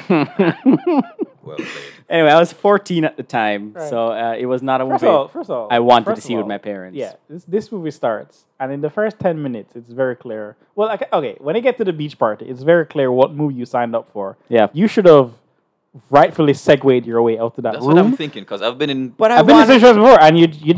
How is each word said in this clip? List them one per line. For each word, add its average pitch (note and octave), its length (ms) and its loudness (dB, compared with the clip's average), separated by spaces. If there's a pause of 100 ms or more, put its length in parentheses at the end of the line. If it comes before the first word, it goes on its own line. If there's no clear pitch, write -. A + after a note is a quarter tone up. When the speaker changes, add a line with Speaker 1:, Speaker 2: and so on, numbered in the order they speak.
Speaker 1:
<laughs> G3+ 960 -2 (400)
Speaker 2:
Well D#2 120 -20
played. - 120 -14 (420)
Speaker 1:
Anyway, E3 200 2
I D#3 100 6
was F3 120 0
fourteen F#3+ 540 -2
at D3+ 120 -6
the C3 60 -14
time, G#2+ 500 -6
Speaker 3:
Right. D#3 160 -14
Speaker 1:
so, A#2 220 -4
uh, A#2 260 -6
it B2 80 -8
was B2+ 160 -4
not C3 200 -4
a C3 40 -6
Speaker 3:
First - 180 -4
Speaker 1:
movie - 40 0
Speaker 3:
of F3+ 120 4
all, C3+ 80 -6
first D#4+ 220 -14
of D3 80 -8
all, A2 140 -10
Speaker 1:
I A#2+ 80 0
wanted A#2+ 260 2
Speaker 3:
first A3 160 -6
Speaker 1:
to - 60 -14
see B2 60 -6
Speaker 3:
of A2+ 60 -4
Speaker 1:
with G#2 40 -4
Speaker 3:
all, G2+ 60 -10
Speaker 1:
my G2+ 80 -8
parents. F#2+ 400 -14
Speaker 3:
yeah, A2+ 160 -12 (160)
this, E3+ 160 -20
this G#3 260 -8
movie E3 200 -10
starts, A#2+ 540 -8 (140)
and C3+ 120 -8
in C#3+ 100 -10
the D3+ 80 -6
first G#3+ 300 -6
ten E3 220 -4
minutes, A#2+ 340 -12
it's A#2 160 -20
very B2+ 240 -4
clear. G#2+ 400 -14 (200)
Well, G#3+ 180 -2
okay, F#3+ 200 -8
okay, C#3 260 -4
when D3 140 -6
they A#3 80 -4
get B3 160 -2
to G#3+ 80 -6
the F3+ 80 -2
beach D3+ 240 -12
party, G#2+ 300 -4
it's B2+ 160 -14
very E3 220 2
clear C3+ 260 -2
what C3 220 2
movie C#3+ 220 -6
you A#2+ 100 -10
signed A#2+ 300 -4
up A2+ 140 -8
for. G2 280 -10 (120)
Speaker 1:
Yeah. A2+ 240 2
Speaker 3:
You F#3+ 140 0
should G#3 180 0
have C#3+ 260 6 (800)
rightfully D3 440 2
segued C3+ 520 2
your A#2 160 -2
way A2+ 180 0
out A#2 180 -6
of A#2+ 60 -8
that A2+ 100 -4
Speaker 2:
That's B2 120 -8
Speaker 3:
room. D3 100 2
Speaker 2:
what G3 100 4
I'm B3 120 0
thinking, C3 280 -12
'cause G2 160 -12
I've A#2+ 160 -6
been D3 120 -4
in C3 200 -8
Speaker 1:
But A3 220 0
I A#3+ 80 2
Speaker 3:
I've - 60 4
been D4 100 6
in D#4 60 8
Speaker 1:
wanted A#3 120 4
Speaker 3:
situations A#3+ 240 8
before, G#3+ 240 8
and D#3+ 180 6
you, E3+ 120 6
you, D3+ 260 -2